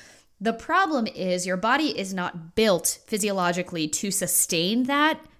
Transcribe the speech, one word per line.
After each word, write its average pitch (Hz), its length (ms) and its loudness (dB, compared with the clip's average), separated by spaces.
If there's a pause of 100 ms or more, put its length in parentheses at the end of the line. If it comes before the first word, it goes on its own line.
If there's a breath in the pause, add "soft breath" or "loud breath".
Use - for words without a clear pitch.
(420 loud breath)
The 226 100 2
problem 311 540 0
is 180 400 -2
your 185 100 -2
body 254 420 0
is 190 140 -6
not 180 420 -6
built 202 520 2
physiologically 180 800 0
to 196 220 -4
sustain 185 760 0
that 294 340 2 (200 soft breath)